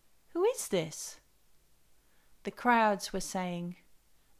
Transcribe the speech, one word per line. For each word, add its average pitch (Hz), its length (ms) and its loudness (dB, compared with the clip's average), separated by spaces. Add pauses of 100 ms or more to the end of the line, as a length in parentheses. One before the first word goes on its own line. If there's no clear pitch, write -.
(300)
"Who 339 140 0
is 494 260 0
this?" 160 500 -4 (1200)
The 202 100 -6 (120)
crowds 220 500 4
were 190 80 -2
saying, 180 540 -4 (640)